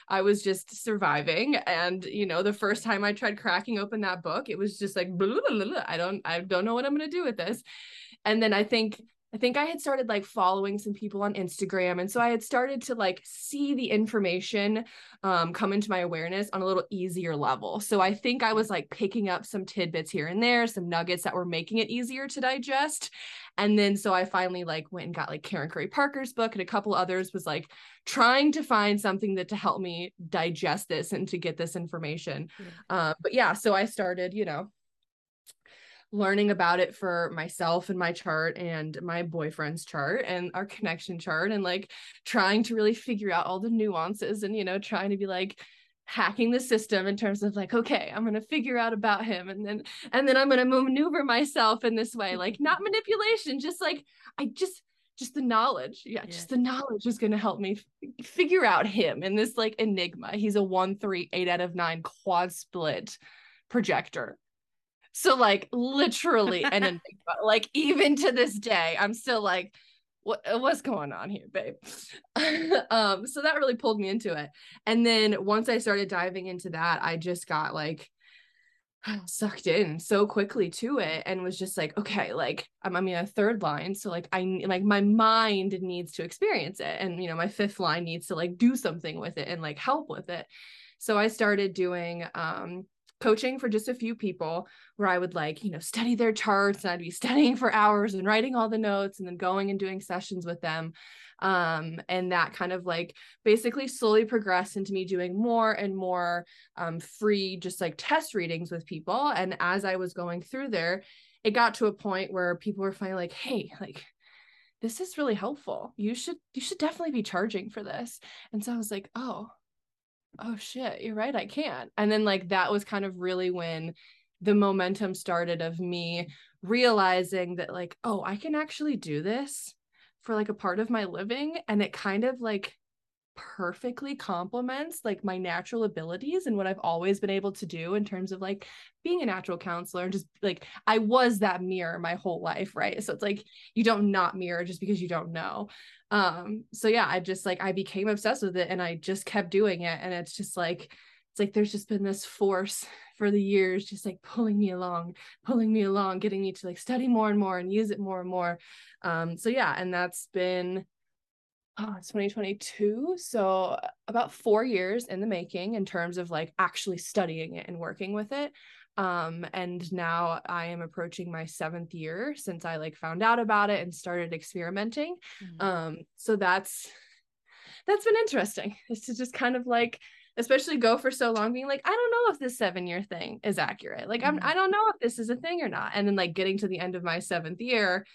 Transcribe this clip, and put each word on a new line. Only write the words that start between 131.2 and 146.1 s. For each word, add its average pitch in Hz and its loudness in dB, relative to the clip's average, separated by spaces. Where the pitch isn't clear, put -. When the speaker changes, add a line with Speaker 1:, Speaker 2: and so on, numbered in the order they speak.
Speaker 1:
And 208 2
it - -2
kind 202 -2
of, 254 -2
like, 214 -4
perfectly 247 -6
complements, 247 -4
like, 196 -2
my 185 -2
natural 185 -2
abilities 202 -4
and 220 2
what 190 0
I've 196 -2
always 180 0
been 202 0
able 196 0
to 196 -10
do 165 -4
in 208 0
terms 190 -6
of, 190 -8
like, 196 -6
being 349 0
a 262 0
natural 185 -2
counselor 175 -6
and 185 -2
just, 190 -4
like, 185 -2
I 220 6
was 233 6
that 185 2
mirror 175 -4
my 170 -2
whole 180 -4
life, 190 -4
right? 202 -2
So 202 -4
it's 202 -6
like, 202 -2
you 226 4
don't 208 4
not 190 2
mirror 175 -4
just 175 -10
because 196 0
you 180 -4
don't 170 -4
know. 165 -6